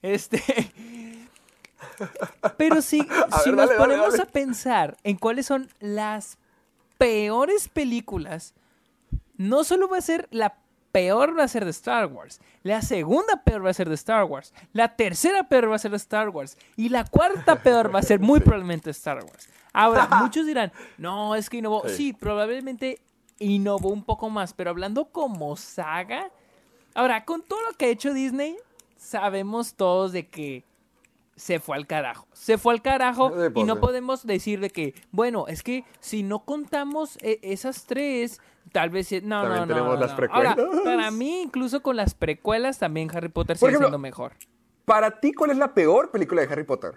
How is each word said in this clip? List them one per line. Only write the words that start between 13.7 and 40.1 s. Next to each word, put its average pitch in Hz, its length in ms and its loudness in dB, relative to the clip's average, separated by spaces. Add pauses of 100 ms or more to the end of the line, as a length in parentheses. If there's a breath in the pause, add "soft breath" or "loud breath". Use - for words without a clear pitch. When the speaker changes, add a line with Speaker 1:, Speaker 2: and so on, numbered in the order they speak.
Speaker 1:
a 185 40 2
ser 180 140 -2
de 160 60 -2
Star 214 300 0
Wars. 143 280 -10 (200 soft breath)
La 226 240 2
tercera 320 520 0
peor 240 220 6
va 220 60 0
a - 20 0
ser 214 140 -2
de 208 40 -4
Star 214 320 -2
Wars. 147 300 -10 (180 soft breath)
Y 226 140 -2
la 240 140 0
cuarta 330 580 4
peor 233 320 6
va 196 60 4
a - 20 0
ser 202 180 4
muy 254 180 8
Speaker 2:
<laughs> - 20 8
Sí. - 40 2
Speaker 1:
probablemente 180 460 4
Star 143 340 -8
Wars. - 240 -20 (240 soft breath)
Ahora, 233 340 6
Speaker 2:
<laughs> 254 140 6
Speaker 1:
muchos 277 260 0
dirán, 240 240 -2 (280 loud breath)
"No, 202 360 -4
es 214 140 -4
que 240 100 -8
innovó". 214 300 -2
Speaker 2:
Sí. 196 80 -4
Speaker 1:
Sí, 285 160 -4
probablemente 240 880 -6 (380)
innovó 202 500 0
un 202 160 -6
poco 220 260 -4
más, 202 220 -6
pero 175 180 -6
hablando 202 360 -4
como 185 500 -6
saga, 190 720 -8 (640 soft breath)
ahora, 233 300 0
con 330 180 -8
todo 415 200 -8
lo 453 140 -6
que 269 100 -2
ha - 20 2
hecho 269 240 -2
Disney, 269 440 -4 (400)
sabemos 202 800 -4
todos 185 380 2
de 175 160 -8
que 139 360 -12 (680)
se - 240 -4
fue 151 180 -8
al 143 120 -8
carajo. 139 460 -6
Se - 240 2
fue 233 160 4
al 226 80 -4
carajo 262 480 2
Speaker 2:
Sí, 165 40 -8 (180)
pues, 220 120 2
Speaker 1:
y - 20 -
no 220 100 0
Speaker 2:
sí. 214 40 -2
Speaker 1:
podemos 254 460 -2
decir 202 340 -4
de 196 100 -4
que, 151 240 -6 (160 soft breath)
bueno, 220 380 -2
es 160 160 -10
que 247 200 -6 (160 soft breath)
si 214 220 -6
no 202 220 -6
contamos, 285 800 -6
eh, 220 200 -2
esas 196 440 -8
tres, 247 540 -4 (300 soft breath)
tal 170 200 0
vez 185 180 -4
sí, 190 160 -4
no, 208 180 -4
Speaker 2:
También 180 200 -2
Speaker 1:
no, 170 40 -4
no, 160 80 -2
Speaker 2:
tenemos 127 200 0
Speaker 1:
no, - 60 -2
Speaker 2:
las - 100 0